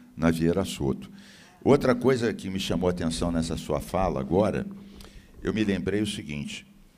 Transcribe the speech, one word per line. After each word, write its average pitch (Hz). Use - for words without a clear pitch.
na 82
Vieira 82
Soto. 67
Outra 135
coisa 120
que 98
me 95
chamou 90
a -
atenção 87
nessa 82
sua 76
fala 87
agora 80
eu 92
me 107
lembrei 98
o 107
seguinte: 73